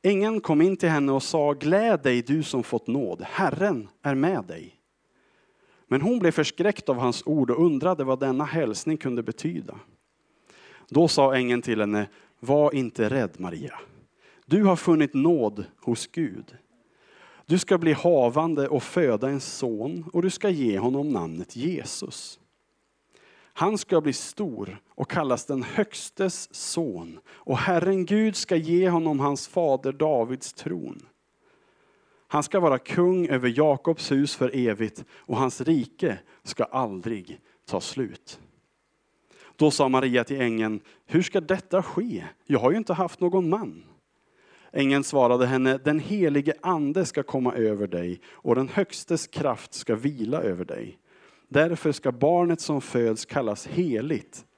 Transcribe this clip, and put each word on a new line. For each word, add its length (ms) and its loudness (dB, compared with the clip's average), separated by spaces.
Ängeln 380 2
kom 220 4
in 140 4
till 120 0
henne 240 2
och 100 0
sa: 300 0
"Gläd 500 2
dig, 200 2
du 200 0
som 200 -4
fått 240 -4
nåd, 360 -4
Herren 640 -2
är 120 -2
med 300 0
dig." 300 -16
Men 140 0
hon 180 0
blev 120 4
förskräckt 580 -2
av 80 2
hans 300 -2
ord 240 2
och 140 2
undrade 400 0
vad 160 0
denna 240 0
hälsning 520 -2
kunde 260 -4
betyda. 560 -8
Då 200 6
sa 260 4
ängeln 280 2
till 180 0
henne: 280 0
"Var 340 2
inte 360 -2
rädd, 300 -2
Maria. 380 -10
Du 160 4
har 140 6
funnit 380 2
nåd 500 2
hos 300 -4
Gud. 500 -8
Du 120 2
ska 200 2
bli 140 4
havande 760 2
och 140 0
föda 460 0
en 120 -2
son 720 -6
och 100 0
du 80 2
ska 180 -4
ge 300 2
honom 300 0
namnet 480 -6
Jesus. 840 -8
Han 200 0
ska 220 2
bli 120 0
stor 760 -8
och 220 -8
kallas 340 0
den 180 -4
Högstes 920 -4
son, 720 -8
och 300 -4
Herren 480 0
Gud 300 2
ska 200 -2
ge 340 2
honom 300 0
hans 280 -2
fader 440 0
Davids 600 -2
tron. 540 -10
Han 140 0
ska 180 0
vara 180 4
kung 480 0
över 320 0
Jakobs 540 2
hus 240 2
för 200 0
evigt, 540 -2
och 260 -8
hans 240 -2
rike 580 0
ska 220 -4
aldrig 760 -6
ta 160 -4
slut." 600 -10
Då 140 6
sa 180 2
Maria 360 2
till 160 -6
ängeln: 400 0
"Hur 160 2
ska 180 -2
detta 420 0
ske? 420 -6
Jag 140 2
har 120 4
ju 60 2
inte 160 -2
haft 280 -2
någon 280 2
man." 360 -4
Ängeln 320 2
svarade 420 4
henne: 380 2
"Den 140 2
helige 600 0
ande 460 0
ska 160 -4
komma 320 -2
över 320 0
dig, 400 -6
och 280 -2
den 140 0
Högstes 580 -4
kraft 480 -6
ska 200 -4
vila 480 -4
över 220 -4
dig. 340 -12
Därför 440 2
ska 200 -2
barnet 480 2
som 200 -2
föds 440 0
kallas 420 -4
heligt 800 -4